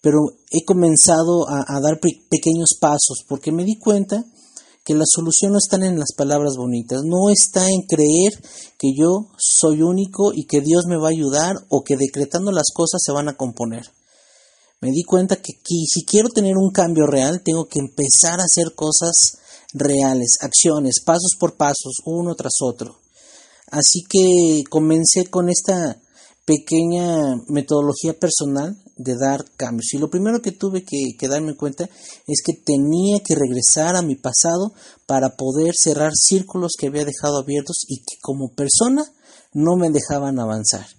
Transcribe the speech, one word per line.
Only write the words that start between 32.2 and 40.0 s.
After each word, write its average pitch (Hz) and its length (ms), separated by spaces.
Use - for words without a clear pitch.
es 147 180
que - 100
tenía 165 640
que 160 160
regresar 143 600
a 180 60
mi 143 140
pasado 170 560
para 135 300
poder 151 400
cerrar 151 380
círculos 185 600
que 143 120
había 147 160
dejado 143 340
abiertos 143 480
y 131 140
que - 200
como 135 340
persona 247 500
no 160 240
me 170 140
dejaban 139 500